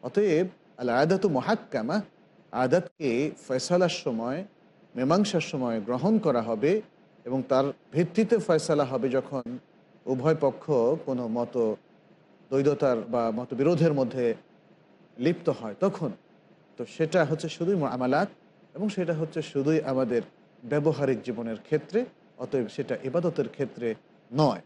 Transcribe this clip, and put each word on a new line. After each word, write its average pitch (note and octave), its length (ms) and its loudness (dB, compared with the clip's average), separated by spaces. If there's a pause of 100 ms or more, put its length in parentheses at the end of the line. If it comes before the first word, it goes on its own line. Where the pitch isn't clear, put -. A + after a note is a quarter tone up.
অতএব F#3 400 2 (340)
আল B2 80 -2 (120)
আদাতু F#3+ 260 4 (100)
মুহাক্কামা, C#3+ 600 -2 (640)
আদাতকে D3 460 0 (360)
ফয়সালার F3 580 0
সময়, B2+ 360 -4 (560)
মীমাংসার E3 560 2
সময় B2 260 -2 (100)
গ্রহণ C3+ 260 0 (120)
করা A#2+ 240 2
হবে A#2 220 2 (560)
এবং C3 120 -2 (120)
তার C3+ 140 4 (300)
ভিত্তিতে G3+ 400 2 (120)
ফয়সালা D#3 440 2
হবে C3 160 0 (100)
যখন C3 280 -4 (600)
উভয় C3+ 400 0
পক্ষ - 200 -2 (420)
কোনো B2+ 160 -2 (140)
মত A#2+ 180 -4 (920)
দ্বৈধতার C#3 480 2 (160)
বা A#2+ 100 2 (140)
মতবিরোধের D3 600 2
মধ্যে B2+ 260 0 (920)
লিপ্ত E3+ 300 0 (120)
হয় G#2+ 240 -8
তখন। F3+ 280 -2 (680)
তো - 40 -10 (140)
সেটা D#3+ 240 2 (100)
হচ্ছে D#3+ 180 -2 (100)
শুধুই F#3 260 0
মুআমালাত B2+ 460 0 (460)
এবং G3+ 200 -4
সেটা E3+ 260 -2
হচ্ছে D#3 180 -6 (120)
শুধুই D3 280 2 (120)
আমাদের B2 300 0 (500)
ব্যবহারিক C#3+ 560 0
জীবনের A2+ 400 -6
ক্ষেত্রে, D#3 320 -2 (440)
অতএব B2 320 -2
সেটা B2+ 200 -4 (140)
ইবাদতের D#3 460 -2
ক্ষেত্রে A#2+ 320 -4 (440)
নয়। B2 340 2